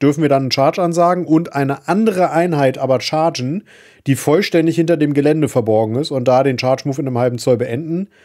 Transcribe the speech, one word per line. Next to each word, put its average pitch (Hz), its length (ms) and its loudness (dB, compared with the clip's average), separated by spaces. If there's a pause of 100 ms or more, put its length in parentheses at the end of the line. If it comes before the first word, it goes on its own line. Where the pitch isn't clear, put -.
dürfen 147 200 2
wir 147 60 2
dann 135 140 2
einen 127 80 -4
Charge 151 320 0
ansagen 175 420 0
und 160 300 0
eine 139 320 -4
andere 185 460 0
Einheit 147 460 0
aber 131 220 0
chargen, 156 600 -4 (460)
die 135 80 2
vollständig 165 580 0
hinter 170 220 2
dem 147 180 0
Gelände 147 340 2
verborgen 110 460 0
ist 143 160 -4
und 131 160 -4
da 127 160 4
den 135 160 0
Charge-Move 131 420 -2
in 139 60 -6
einem 127 120 -4
halben 123 200 0
Zoll 123 200 2
beenden? 156 500 -4 (160)